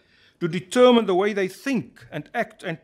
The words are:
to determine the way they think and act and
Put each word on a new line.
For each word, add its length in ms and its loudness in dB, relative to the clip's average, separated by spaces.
to 80 -4
determine 580 4
the 100 -2
way 180 0
they 160 -4
think 600 -8
and 240 -12
act 300 -8
and 200 -10